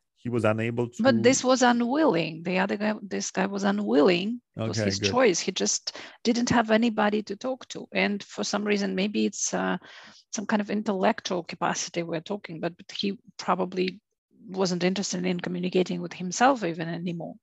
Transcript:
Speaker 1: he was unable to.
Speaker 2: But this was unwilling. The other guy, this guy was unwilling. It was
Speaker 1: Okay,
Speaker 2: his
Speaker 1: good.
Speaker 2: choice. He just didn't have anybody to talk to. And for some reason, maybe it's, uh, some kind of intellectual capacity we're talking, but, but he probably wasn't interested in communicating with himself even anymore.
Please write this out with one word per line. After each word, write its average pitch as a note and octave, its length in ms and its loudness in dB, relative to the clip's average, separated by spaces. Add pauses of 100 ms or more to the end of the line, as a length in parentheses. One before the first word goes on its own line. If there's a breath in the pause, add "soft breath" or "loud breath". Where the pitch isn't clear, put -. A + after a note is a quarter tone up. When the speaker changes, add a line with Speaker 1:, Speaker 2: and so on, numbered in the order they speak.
(160)
Speaker 1:
he - 140 -10
was A2+ 140 2
unable A#2 440 2
to. - 140 -6
Speaker 2:
But A#3 200 6
this B3+ 220 4
was B3+ 180 4
unwilling. A#3 800 2
The F#3 160 0
other G3+ 200 0
guy, G#3+ 240 -2
this G3 280 -6
guy F#3+ 160 0
was G3 180 -4
unwilling. G#3 760 2 (160)
It - 120 -6
was A2 100 -2
Speaker 1:
Okay, G#2+ 80 2
Speaker 2:
his G2 120 0
Speaker 1:
good. G3 120 2
Speaker 2:
choice. A3+ 300 4
He - 120 -4
just - 440 -2 (280 loud breath)
didn't A#3+ 260 2
have A3+ 200 4
anybody G#3+ 540 2
to G3 120 -10
talk C4 320 -6
to. - 240 -12
And G3 300 0
for - 220 -10
some G#3 200 -2
reason, G3+ 300 0
maybe G#3+ 320 0
it's, - 260 -4
uh, F#3 240 2 (580 loud breath)
some G#3 120 -6
kind G#3 160 2
of G3+ 80 -6
intellectual G3 720 0
capacity F3 580 -2
we're E3 180 -4
talking, F3+ 400 -8
but, E3+ 160 -4
but - 140 -20
he G3+ 280 -4 (180)
probably F#3 640 -2 (480)
wasn't F3+ 360 0
interested F#3 420 -2
in F3+ 140 0
communicating F3+ 600 0
with F3 140 -8
himself A3 500 2
even E3 240 -4
anymore. E3+ 540 -6